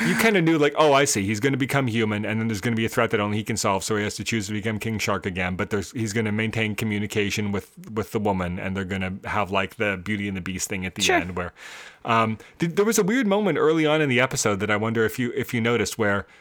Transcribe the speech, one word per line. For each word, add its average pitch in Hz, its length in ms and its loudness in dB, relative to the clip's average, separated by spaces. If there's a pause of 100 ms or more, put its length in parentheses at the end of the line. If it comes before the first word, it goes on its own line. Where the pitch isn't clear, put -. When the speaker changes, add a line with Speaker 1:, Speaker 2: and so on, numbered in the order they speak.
Speaker 1:
you 175 120 2
kinda 214 240 4
knew, 165 160 4
like, 147 200 4
oh, 151 140 6
I 139 140 6
see, 110 200 0
he's 107 140 -2
gonna 135 160 2
become 135 320 0
human, 107 380 0
and 107 160 -2
then 113 80 0
there's 107 100 -2
gonna 117 160 0
be 113 80 2
a 110 60 0
threat 113 220 2
that 107 100 2
only 104 160 0
he 110 80 -4
can 117 100 -4
solve, 98 300 0
so 110 100 0
he 104 80 0
has 104 120 -4
to 104 100 -8
choose 110 220 -2
to 107 40 -8
become 107 260 -2
King 110 220 -4
Shark 98 260 -2
again, 92 300 -2
but 98 140 -4
there's, - 240 -2
he's 113 180 -4
gonna 110 220 -2
maintain 107 420 -2
communication 104 760 -2
with, 98 180 -6 (180)
with 107 220 -4
the 117 80 -2
woman, 92 400 -2
and 95 160 -6
they're 98 80 -2
gonna 92 300 -4 (100)
have, 101 280 -2
like, 98 260 -2
the 101 260 0
Beauty 101 240 -4
and 98 80 -6
the 92 60 -6
Beast 92 260 -6
thing 92 180 -6
at 92 100 -8
the 104 60 -8
Speaker 2:
Sure. 190 140 2
Speaker 1:
end, 90 220 -4
where, 87 160 -6 (500)
um, 113 340 2 (220)
th-, 170 160 -2
there 202 100 4
was 220 140 2
a 208 40 4
weird 233 220 0
moment 196 320 2
early 156 280 4
on 151 160 4
in 147 80 2
the 120 100 4
episode 123 400 2
that 104 100 -2
I 107 60 2
wonder 110 300 2
if 104 120 -2
you, 120 160 -2
if 120 200 -4
you 120 80 0
noticed, 113 360 0
where, 101 300 0 (140)